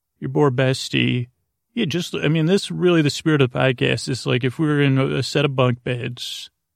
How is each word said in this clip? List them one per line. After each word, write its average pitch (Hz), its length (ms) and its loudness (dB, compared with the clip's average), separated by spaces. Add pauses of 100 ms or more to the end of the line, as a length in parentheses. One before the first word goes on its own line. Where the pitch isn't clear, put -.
(180)
Your 139 120 -8
boar 147 200 4
bestie. 127 800 0 (460)
Yeah, 233 120 -2
just, 165 280 -4
I - 140 -2
mean, 156 180 2
this 196 240 0
really 170 320 2
the 143 80 2
spirit 156 300 0
of 127 100 4
the - 80 -6
podcast 131 500 0
is, 135 180 -6
like, 127 180 0
if 127 140 -4
we 160 80 0
were 147 140 2
in 135 180 4
a, 135 80 2 (100)
a 139 60 0
set 143 240 0
of 135 100 -6
bunk 123 260 2
beds, 120 680 -8 (240)